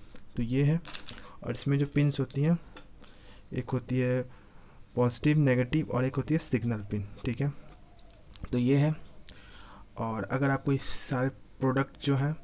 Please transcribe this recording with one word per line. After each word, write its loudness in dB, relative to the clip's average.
तो 0
ये 2
है। 4
और -6
इसमें 0
जो 2
pins 2
होती 0
हैं, 4
एक -4
होती 0
है 2
positive, 4
negative 4
और 2
एक 0
होती 0
है 4
signal 0
pin, -2
ठीक -2
है। 0
तो 2
ये 4
है। 4
और -2
अगर 0
आपको 0
इस 0
सारे 0
product -2
जो 4
हैं 2